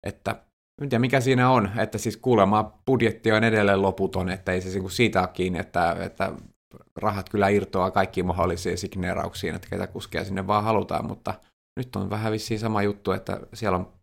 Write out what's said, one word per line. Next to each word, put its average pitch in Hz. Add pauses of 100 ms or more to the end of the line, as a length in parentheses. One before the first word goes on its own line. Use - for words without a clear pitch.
Että - (460)
en 143
tiedä, 120
mikä 127
siinä 127
on, 113
että 107
siis 107
kuulemma 107
budjetti 110
on 110
edelleen 101
loputon, 95
että 92
ei 92
se, 92
niin 95
kun, 92
siitä 101
ole 90
kiinni, 90
että, 85
että 92 (640)
rahat 101
kyllä 101
irtoaa 95
kaikkiin 95
mahdollisiin 87
signeerauksiin, 90
että 87
ketä 95
kuskeja -
sinne 95
vaan 104
halutaan, 101
mutta - (460)
nyt 123
on 98
vähän 107
vissiin 110
sama 107
juttu, 101
että - (140)
siellä 98
on 92